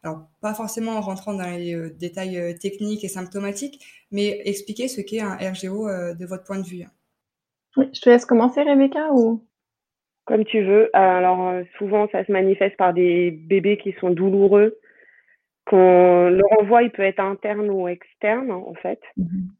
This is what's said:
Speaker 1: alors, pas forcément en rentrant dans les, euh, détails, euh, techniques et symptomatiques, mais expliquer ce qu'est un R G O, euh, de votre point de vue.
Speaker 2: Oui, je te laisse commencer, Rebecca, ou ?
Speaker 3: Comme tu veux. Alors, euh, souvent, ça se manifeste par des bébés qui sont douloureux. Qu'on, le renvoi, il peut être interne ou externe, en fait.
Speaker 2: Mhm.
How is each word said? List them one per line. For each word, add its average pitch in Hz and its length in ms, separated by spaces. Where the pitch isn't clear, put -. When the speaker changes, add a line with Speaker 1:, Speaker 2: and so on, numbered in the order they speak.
Speaker 1:
alors, 156 240
pas 214 140
forcément 226 380
en 220 80
rentrant 196 340
dans 180 220
les, 175 180
euh, 165 220
détails, 180 400
euh, 175 240
techniques 208 440
et 185 40
symptomatiques, 202 720
mais 202 340
expliquer 208 440
ce 233 120
qu'est 214 200
un 196 160
R 190 180
G 190 140
O, 208 200
euh, 175 260
de 175 120
votre 185 180
point 196 140
de 190 80
vue. 175 180
Speaker 2:
Oui, 269 180
je - 60
te 247 100
laisse 240 160
commencer, 247 360
Rebecca, 285 500
ou ? 233 340
Speaker 3:
Comme 214 200
tu 214 180
veux. 208 300
Alors, 185 560
euh, 180 140
souvent, 208 320
ça 190 140
se 208 80
manifeste 196 440
par 180 180
des 175 360
bébés 180 480
qui 196 220
sont 180 100
douloureux. 196 680
Qu'on, 180 640
le 185 120
renvoi, 220 240
il 240 80
peut 202 120
être 196 180
interne 208 500
ou 190 160
externe, 214 640
en 185 240
fait. - 260
Speaker 2:
Mhm. 185 320